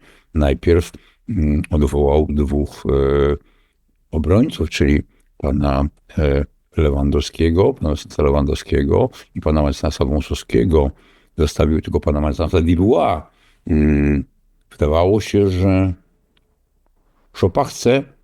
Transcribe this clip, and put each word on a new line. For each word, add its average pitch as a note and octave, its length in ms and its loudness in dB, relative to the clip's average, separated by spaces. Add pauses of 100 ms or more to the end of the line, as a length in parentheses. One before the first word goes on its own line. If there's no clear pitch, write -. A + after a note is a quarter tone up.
(340)
najpierw, D#2 580 0 (380)
mm, D2+ 400 0
odwołał D2 600 2
dwóch, C#2+ 560 -2
e, C#2 500 2 (760)
obrońców, F2 580 0
czyli D2 320 2 (360)
pana, C#2+ 480 -2 (320)
e, C#2+ 280 0 (320)
Lewandowskiego, D#2 960 0
pana D#2 160 -4
Vincenta - 340 -4
Lewandowskiego C#2+ 880 0 (260)
i - 60 -8
pana D2+ 220 0
Mecenasa D2 420 -2
Wąsowskiego, D2 880 0 (460)
zostawił D#2 440 0
tylko - 180 -4
pana D2 220 -2
Mecenasa D#2 400 -2
Dubois. F#2 640 2 (440)
Mm, D2 560 2 (480)
wydawało F2 500 0
się, G2+ 280 0
że F#2+ 440 0 (1400)
Szopa G2 300 0
chce C3 400 0 (200)